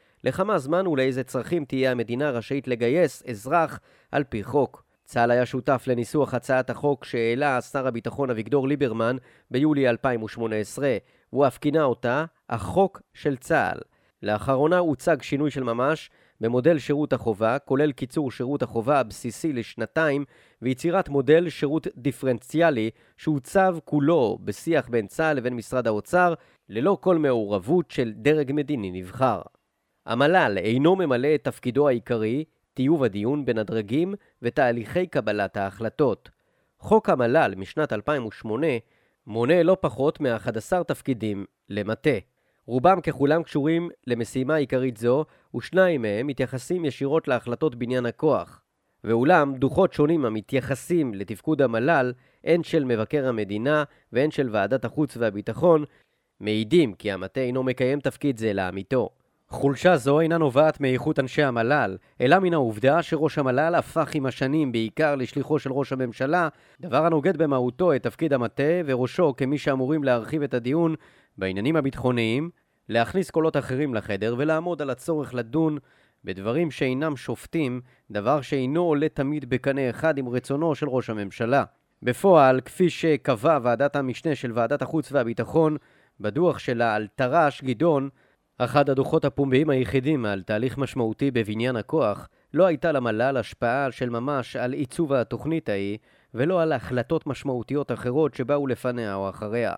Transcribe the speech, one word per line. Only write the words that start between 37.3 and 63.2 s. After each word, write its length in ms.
משנת 360
אלפיים 320
ושמונה 520
מונה 360
לא 180
פחות 380
מאחד 380
עשר 260
תפקידים 640
למטה. 400
רובם 340
ככולם 420
קשורים 460
למשימה 480
עיקרית 420
זו, 280
ושניים 460
מהם 260
מתייחסים 580
ישירות 420
להחלטות 480
בניין 300
הכוח. 560
ואולם, 520
דוחות 380
שונים 320
המתייחסים 880
לתפקוד 480
המל"ל, 520
הן 200
של 200
מבקר 440
המדינה 560
והן 200
של 200
ועדת 340
החוץ 320
והביטחון, 640
מעידים 540
כי 180
המטה 300
אינו 220
מקיים 360
תפקיד 380
זה 160
לאמיתו. 560
חולשה 480
זו 220
אינה 180
נובעת 440
מאיכות 380
אנשי 240
המל"ל, 540
אלא 180
מן 140
העובדה 500
שראש 340